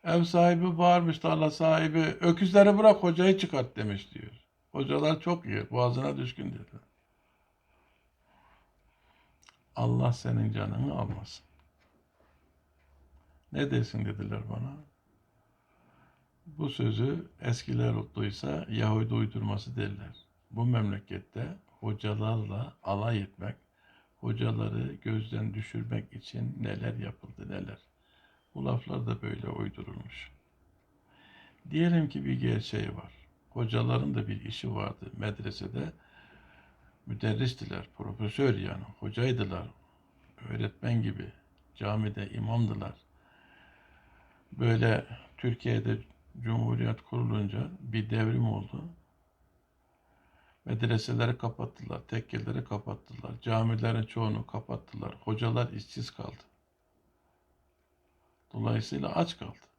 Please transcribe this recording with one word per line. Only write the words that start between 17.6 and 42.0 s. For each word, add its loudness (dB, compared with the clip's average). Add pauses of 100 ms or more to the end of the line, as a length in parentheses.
duysa -4
Yahudi 2
uydurması -2
derler. -8 (240)
Bu -2
memlekette -2 (220)
hocalarla -4
alay -2
etmek, -8 (600)
hocaları -2
gözden -4
düşürmek -6
için -6
neler -4
yapıldı, -10
neler. -10 (760)
Bu -6
laflar -2
da -2
böyle -6
uydurulmuş." -10 (1400)
Diyelim 4
ki -6
bir 0
gerçeği 0
var. -14 (360)
Hocaların 0
da -2
bir -6
işi -6
vardı. -6
Medresede -6 (1120)
müderristiler, -2 (100)
profesör 0
yani, -6 (160)
hocaydılar. -2 (840)
Öğretmen -2
gibi, -6 (440)
camide -4